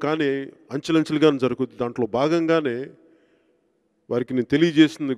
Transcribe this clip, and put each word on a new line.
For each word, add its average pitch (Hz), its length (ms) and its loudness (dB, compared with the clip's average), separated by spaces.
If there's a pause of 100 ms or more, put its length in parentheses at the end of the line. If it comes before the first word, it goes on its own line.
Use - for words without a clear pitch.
కానీ 151 240 -2 (440)
అంచెలంచెలుగానే 151 720 2
జరుగుద్ది. 123 380 -2
దాంట్లో 120 240 -4 (120)
భాగంగానే 160 580 0 (1300)
వారికి 123 280 -4
నేను 120 160 -2
తెలియజేసింది 151 640 2